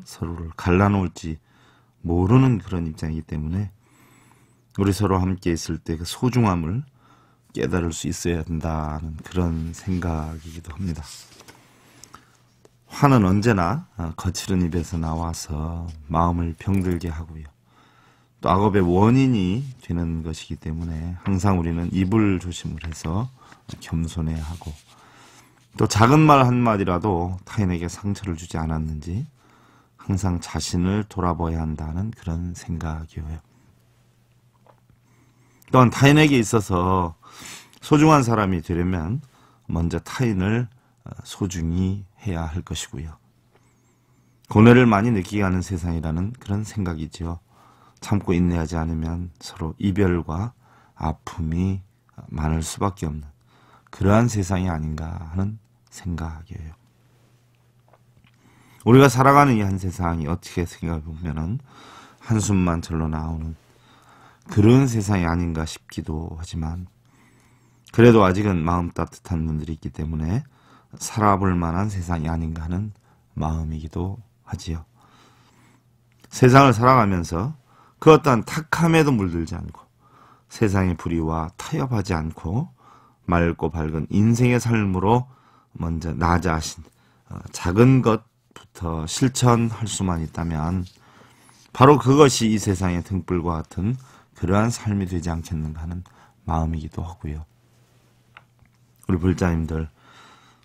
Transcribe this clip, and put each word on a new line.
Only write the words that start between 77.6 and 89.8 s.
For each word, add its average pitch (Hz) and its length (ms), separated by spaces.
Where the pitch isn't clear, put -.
그 160 120
어떠한 135 320
탁함에도 160 680
물들지 92 440
않고 - 260
세상의 92 480
불의와 80 600
타협하지 123 560
않고 80 560
맑고 85 460
밝은 78 380
인생의 117 500
삶으로 107 680
먼저 82 420
나 85 280
자신, 80 420
어, - 100
작은 117 520
것부터 - 1040
실천할 117 800